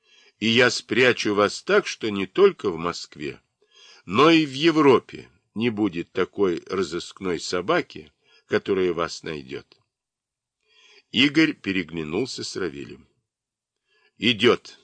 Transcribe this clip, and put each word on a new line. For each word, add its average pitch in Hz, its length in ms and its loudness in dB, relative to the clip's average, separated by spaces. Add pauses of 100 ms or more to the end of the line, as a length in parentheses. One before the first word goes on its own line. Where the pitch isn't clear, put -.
(380)
И 107 100 -2
я 120 220 4
спрячу 110 640 0
вас 101 280 0
так, 196 240 2
что - 240 -6
не 98 160 -4
только 170 440 2
в 82 60 -4
Москве, 73 640 -8 (640)
но 117 240 4
и 160 160 4
в 139 80 -8
Европе 139 800 2 (240)
не 117 160 -2
будет 101 420 -4
такой 92 540 -2
разыскной 87 760 -6
собаки, 92 720 -6 (340)
которая 95 460 0
вас 80 300 -6
найдет». 69 440 -12 (1400)
Игорь 143 440 2
переглянулся 85 880 -6
с - 120 -12
Равилем. 69 520 -10 (1080)
«Идет», 107 640 0